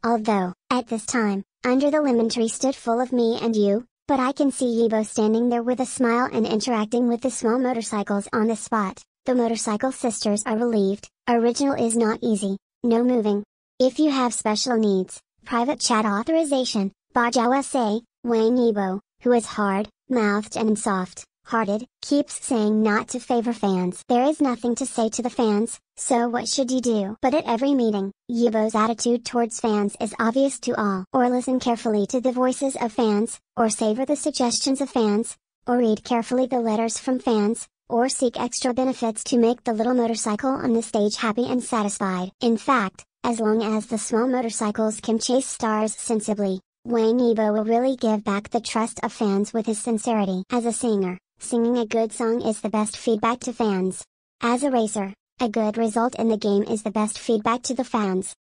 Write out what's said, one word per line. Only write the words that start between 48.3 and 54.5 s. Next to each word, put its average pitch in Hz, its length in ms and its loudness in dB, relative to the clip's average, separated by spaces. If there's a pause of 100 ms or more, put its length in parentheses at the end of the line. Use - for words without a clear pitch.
the 233 120 -2
trust - 420 -4
of 220 80 -4
fans 202 400 0
with 226 140 -2
his 220 140 -2
sincerity. 208 720 -2
As 240 160 0
a 233 60 0
singer, 196 460 0 (200)
singing 233 400 0
a 233 80 0
good 226 280 0
song 233 280 0
is 214 200 -2
the 214 80 -4
best 214 260 -2
feedback 226 460 0
to 247 100 -6
fans. 190 540 -2 (340)
As 247 240 0